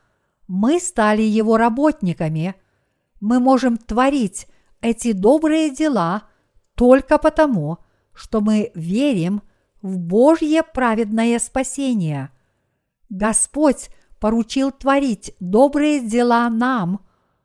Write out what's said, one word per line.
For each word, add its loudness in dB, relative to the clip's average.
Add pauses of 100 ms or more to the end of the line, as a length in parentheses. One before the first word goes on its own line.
(480)
мы 0
стали 0
Его 2
работниками. -2 (640)
Мы 0
можем 2
творить -2 (320)
эти -2
добрые 2
дела -2 (500)
только 4
потому, 0 (340)
что -6
мы 0
верим -2 (380)
в -8
Божье 2
праведное -2
спасение. -6 (800)
Господь -2 (280)
поручил -2
творить -2
добрые 2
дела 0
нам, -4 (380)